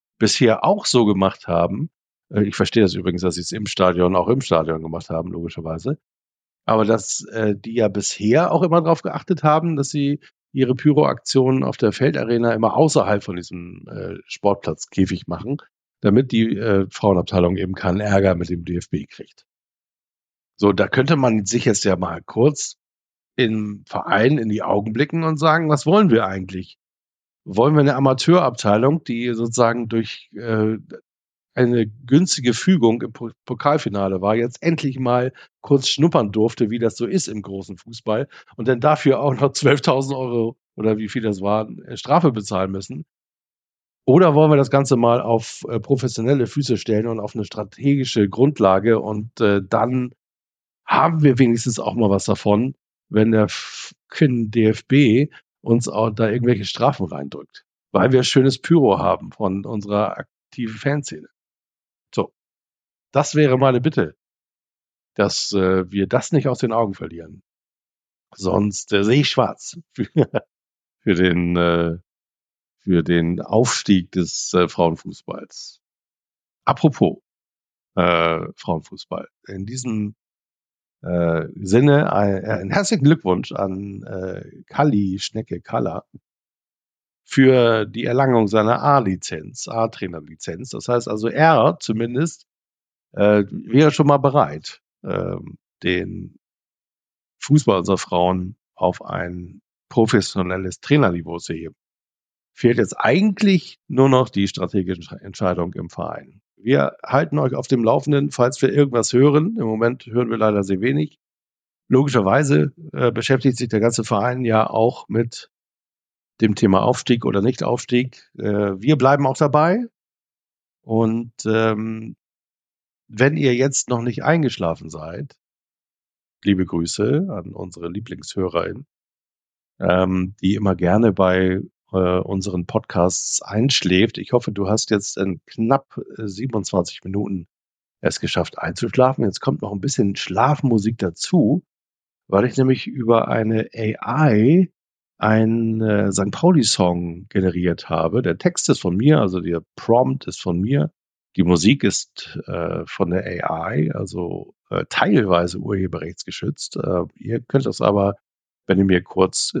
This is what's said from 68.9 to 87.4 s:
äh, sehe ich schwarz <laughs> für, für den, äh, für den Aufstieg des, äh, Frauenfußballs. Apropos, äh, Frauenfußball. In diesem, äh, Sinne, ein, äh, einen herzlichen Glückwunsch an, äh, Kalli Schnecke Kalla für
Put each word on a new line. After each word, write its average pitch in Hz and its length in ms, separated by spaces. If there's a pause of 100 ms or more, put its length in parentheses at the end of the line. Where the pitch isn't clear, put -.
äh, 101 120
sehe 127 160
ich 135 80
schwarz - 580
<laughs> - 60
für, 110 160 (920)
für 98 120
den, 87 420
äh, 85 420 (800)
für 87 240
den 85 360
Aufstieg 104 720
des, - 440
äh, 90 120
Frauenfußballs. - 1160 (800)
Apropos, 123 540 (760)
äh, 82 520 (100)
Frauenfußball. 80 720 (180)
In 98 200
diesem, 113 500 (840)
äh, 85 520
Sinne, 127 580
ein, 98 320
äh, 107 40
einen 98 240
herzlichen 190 320
Glückwunsch 98 480
an, 98 500
äh, 92 640
Kalli 104 540
Schnecke 110 400
Kalla 110 440 (1200)
für 120 600